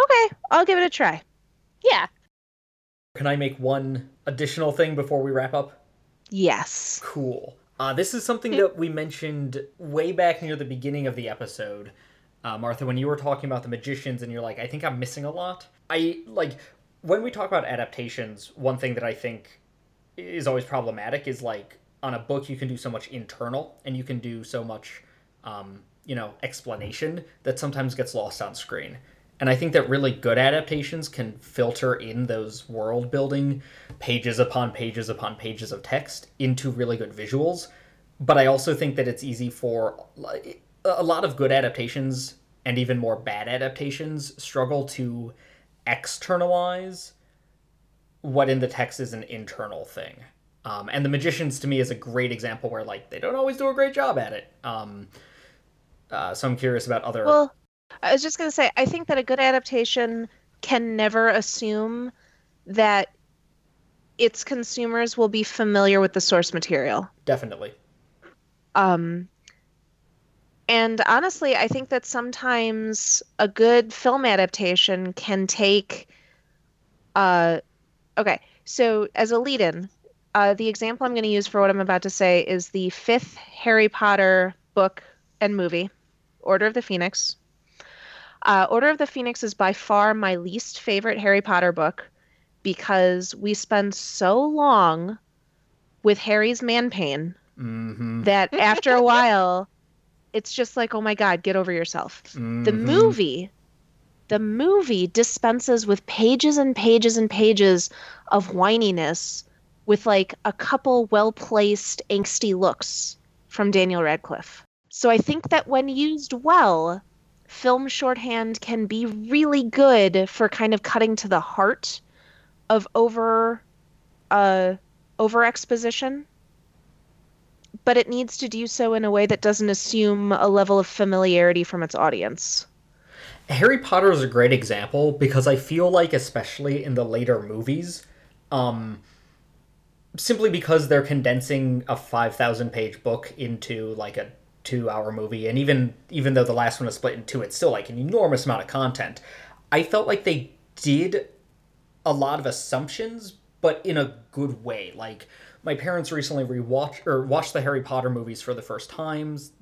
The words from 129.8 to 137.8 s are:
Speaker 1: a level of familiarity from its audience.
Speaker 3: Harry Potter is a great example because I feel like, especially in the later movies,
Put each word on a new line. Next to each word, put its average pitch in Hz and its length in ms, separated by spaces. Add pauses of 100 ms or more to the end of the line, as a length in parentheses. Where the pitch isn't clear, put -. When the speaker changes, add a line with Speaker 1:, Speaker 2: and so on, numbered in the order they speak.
Speaker 1:
a 196 160
level 196 300
of 185 80
familiarity 180 760
from 175 180
its 156 120
audience. 110 720 (840)
Speaker 3:
Harry 202 280
Potter 190 320
is 151 120
a 127 40
great 120 260
example 120 600
because 135 340
I 139 100
feel 165 340
like, 170 240
especially 139 680
in 135 120
the 120 100
later 117 380
movies, 131 640 (440)